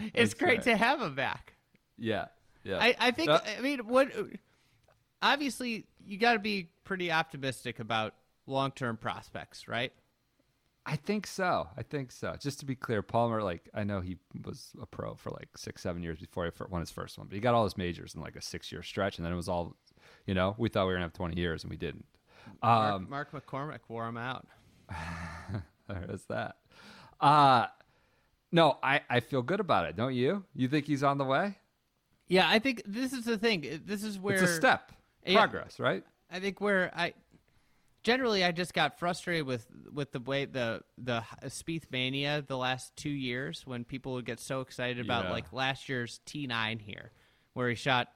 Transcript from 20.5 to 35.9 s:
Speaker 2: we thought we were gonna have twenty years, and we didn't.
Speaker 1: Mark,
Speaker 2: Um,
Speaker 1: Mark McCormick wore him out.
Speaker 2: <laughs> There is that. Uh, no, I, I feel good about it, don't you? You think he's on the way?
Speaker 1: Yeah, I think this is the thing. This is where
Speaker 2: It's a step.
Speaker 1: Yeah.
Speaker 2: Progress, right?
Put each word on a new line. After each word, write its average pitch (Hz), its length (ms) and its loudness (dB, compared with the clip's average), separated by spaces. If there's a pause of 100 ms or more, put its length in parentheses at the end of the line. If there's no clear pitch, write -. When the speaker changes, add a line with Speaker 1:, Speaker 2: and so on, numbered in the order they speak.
Speaker 2:
we 117 120 2
thought 98 160 2
we 92 80 0
were - 20 0
gonna 90 120 -2
have 82 60 -8
twenty 87 260 -4
years, 82 260 -2
and 87 40 -8
we 85 80 -8
didn't. 82 280 -8 (580)
Speaker 1:
Mark, 113 300 4
Speaker 2:
Um, 95 160 -6
Speaker 1:
Mark 139 240 -10
McCormick 139 460 -10 (100)
wore 113 180 -6
him 117 100 -8
out. 123 300 -8 (420)
Speaker 2:
<laughs> 95 60 -8 (920)
There 90 200 -6
is 101 200 -8
that. 113 260 -4 (640)
Uh, 139 480 8 (840)
no, 165 300 8
I, 135 160 4 (100)
I 123 120 4
feel 131 200 0
good 170 200 0
about 107 240 4
it, 82 100 -4
don't 131 180 0
you? 151 300 2 (100)
You 127 140 2
think 147 180 2
he's 143 180 0
on 139 140 4
the 139 60 0
way? 156 320 2 (720)
Speaker 1:
Yeah, 175 220 6
I 214 100 6
think 233 260 0
this 254 280 -4
is 247 120 -6
the 233 120 0
thing. 165 480 0
This 202 180 -6
is 202 160 -6
where 190 160 0
Speaker 2:
It's 190 80 6
a 175 120 4
step. - 360 4 (340)
Speaker 1:
Yeah. 185 120 6
Speaker 2:
Progress, 160 420 2
right? 135 240 0 (260)